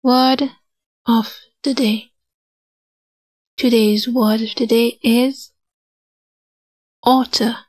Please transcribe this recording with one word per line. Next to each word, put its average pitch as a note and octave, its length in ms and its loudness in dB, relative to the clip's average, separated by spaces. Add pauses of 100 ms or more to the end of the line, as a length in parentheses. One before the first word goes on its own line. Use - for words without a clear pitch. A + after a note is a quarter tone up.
Word C4 460 2 (520)
of A3+ 320 0 (280)
the C#4 100 -2
day. A3 380 -2 (1400)
Today's G#3+ 520 2
word A3 320 0
of A3 140 -8
the A#3+ 100 -2
day A#3 380 0
is B3 480 0 (1500)
author B3 520 0 (120)